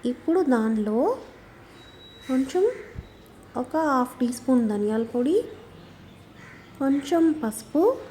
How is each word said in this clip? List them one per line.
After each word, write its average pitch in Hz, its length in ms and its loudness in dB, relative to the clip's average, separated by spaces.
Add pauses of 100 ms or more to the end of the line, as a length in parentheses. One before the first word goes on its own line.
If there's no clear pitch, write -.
ఇప్పుడు 320 360 0
దానిలో 226 760 0 (1080)
కొంచెం 269 440 2 (840)
ఒక 254 200 -4
హాఫ్ 269 420 0
టీ 247 140 0
స్పూన్ 240 360 2
ధనియాల 214 340 0
పొడి, 254 420 0 (1300)
కొంచెం 302 640 2
పసుపు 320 540 0 (140)